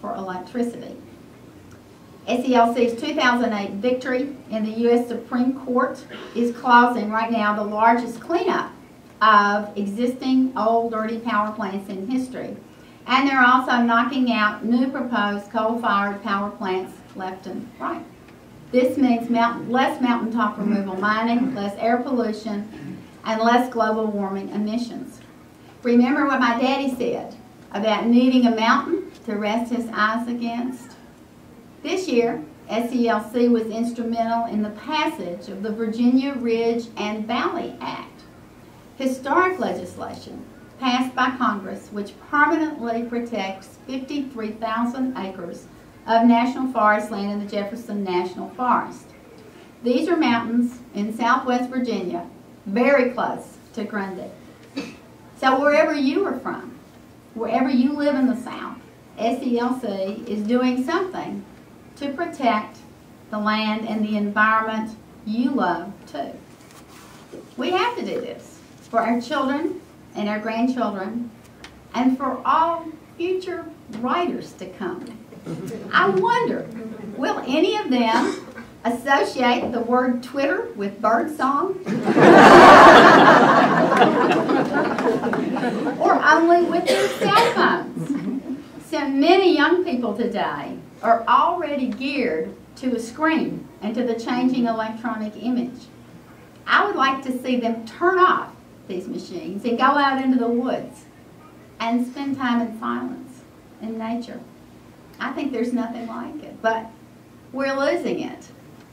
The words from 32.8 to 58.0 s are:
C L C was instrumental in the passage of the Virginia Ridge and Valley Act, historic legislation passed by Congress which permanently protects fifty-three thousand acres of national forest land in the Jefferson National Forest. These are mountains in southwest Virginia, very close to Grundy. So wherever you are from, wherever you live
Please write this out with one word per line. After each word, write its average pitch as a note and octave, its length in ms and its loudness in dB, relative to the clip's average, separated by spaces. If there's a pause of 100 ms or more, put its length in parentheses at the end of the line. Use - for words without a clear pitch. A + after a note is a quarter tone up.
C A#3 200 0
L A3 220 -2
C A#3+ 160 2
was A3+ 200 2
instrumental A#3 800 -4
in G#3 160 -4
the G#3 100 -4
passage D4+ 800 -6
of G3 120 -12
the G#3+ 100 -6
Virginia B3 640 0
Ridge A#3 600 -2
and G#3+ 320 -6
Valley E4+ 540 -4
Act, - 400 -12 (760)
historic C#4+ 640 0
legislation - 840 -8 (360)
passed B3+ 340 -2
by B3+ 240 0
Congress G3 540 -4
which G3+ 220 -8 (160)
permanently C#4+ 760 0
protects A#3 840 -6
fifty-three B3+ 640 -8
thousand A#3+ 680 -4
acres F#3+ 500 -10 (400)
of A3+ 180 4
national B3 460 4
forest G#3+ 400 2
land G3+ 200 -4
in G3+ 140 -6
the - 60 -12
Jefferson G3+ 520 -6
National F#3 480 -4
Forest. - 540 -2 (760)
These B3 240 2
are E4+ 100 2
mountains A#3+ 600 0 (140)
in G#3+ 220 -4
southwest B3 540 0
Virginia, G3 560 -4 (400)
very B3 460 2
close - 460 -6 (160)
to G#3+ 100 -8
Grundy. G3 460 -8 (1080)
So C4 220 2
wherever D4+ 340 4
you D4 320 0
are C4 140 -4
from, - 380 -10 (560)
wherever A3+ 360 0
you C4 240 2
live C#4+ 220 0